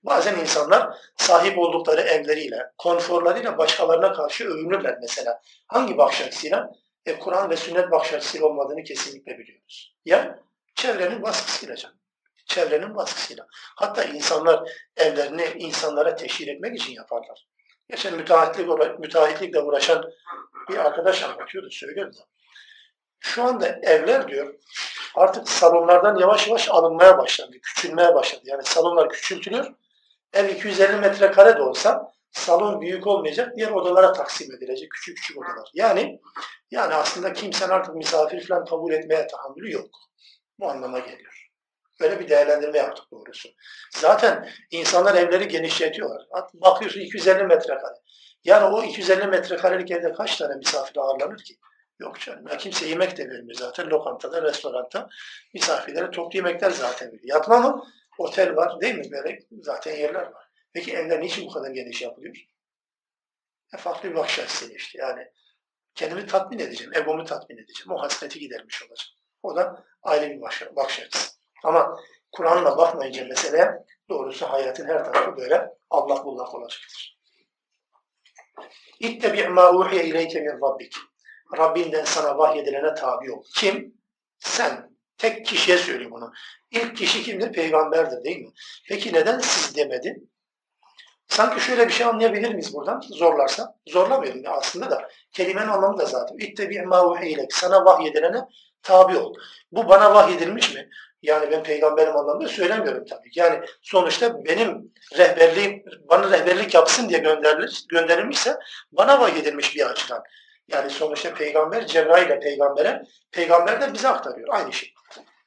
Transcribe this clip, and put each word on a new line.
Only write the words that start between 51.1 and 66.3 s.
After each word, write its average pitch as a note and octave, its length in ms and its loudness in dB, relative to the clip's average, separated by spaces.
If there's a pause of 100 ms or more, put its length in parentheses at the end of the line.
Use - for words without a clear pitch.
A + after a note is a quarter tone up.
ki? - 140 -20 (420)
Yok - 200 -16
canım. A3+ 280 -16
Ya D3 100 -10
kimse F3 300 -8
yemek F3+ 300 -2
de - 120 -12
vermiyor A#2 300 -16
zaten. C3 300 -10
Lokantada, D3 520 -4
restoranda C3+ 680 -6 (440)
misafirlere E3 580 -6
toplu F3 260 -10
yemekler F3+ 340 -2
zaten B2+ 360 -8
veriyor. A2+ 160 -20
Yatma D#3 360 2
mı? C4+ 240 -2 (340)
Otel E3+ 380 -2
var, E3+ 260 -2
değil A3 140 -4
mi? D3 160 -14
Böyle - 280 -10 (220)
zaten D3+ 340 -10
yerler D3 280 -6
var. - 260 -18 (240)
Peki - 200 -10
evler D#3+ 280 -4
niçin F#3 260 -8
bu - 40 -18
kadar C#3 180 -10
geniş C3 320 -12
yapılıyor? B2+ 340 -16 (1400)
E, - 40 -18
farklı - 320 -10
bir D#3+ 60 -8
bakış - 240 -4
açısıyla - 360 -10
işte. - 240 -18
Yani B2+ 280 -10 (680)
kendimi E3+ 300 -10
tatmin F#3+ 340 -4